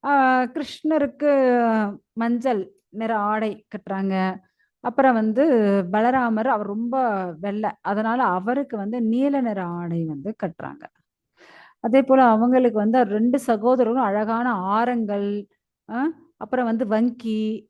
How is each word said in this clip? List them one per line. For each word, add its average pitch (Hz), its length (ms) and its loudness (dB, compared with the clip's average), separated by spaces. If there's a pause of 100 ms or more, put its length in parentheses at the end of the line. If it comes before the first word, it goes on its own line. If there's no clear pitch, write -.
ஆ, 285 100 0 (400)
கிருஷ்ணருக்கு 294 760 -2 (920)
மஞ்சள் 233 400 0 (380)
நிற 226 180 -4
ஆடை 214 340 -2 (220)
கட்டுறாங்க. 196 420 -4 (720)
அப்புறம் 254 320 4
வந்து 220 240 2 (480)
பலராமர் 233 640 0
அவர் 208 180 -4
ரொம்ப 233 220 -4 (480)
வெள்ளை, 202 260 -4 (120)
அதனால 220 380 -2 (180)
அவருக்கு 240 400 -4
வந்து 208 240 -6
நீல 262 400 0
நிற 214 180 -2 (180)
ஆடை 170 280 -4
வந்து 156 380 -8
கட்டுறாங்க. 147 400 -10 (960)
அதே 240 300 4
போல 262 240 8
அவங்களுக்கு 240 500 2
வந்து 226 160 2 (160)
ரெண்டு 247 320 2
சகோதரரும் 240 600 2
அழகான 214 400 -2 (260)
ஆரங்கள், 220 540 -2 (600)
ஆ, 233 140 -4 (340)
அப்புறம் 247 340 -4
வந்து 226 160 -2
வங்கி 226 540 -2 (280)